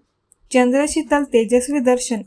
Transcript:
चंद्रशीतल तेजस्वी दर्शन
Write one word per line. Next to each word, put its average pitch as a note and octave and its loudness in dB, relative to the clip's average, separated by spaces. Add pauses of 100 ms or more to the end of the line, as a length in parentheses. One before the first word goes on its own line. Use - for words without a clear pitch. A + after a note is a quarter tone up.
(520)
चंद्रशीतल C#4+ 0
तेजस्वी B3 0
दर्शन B3 -2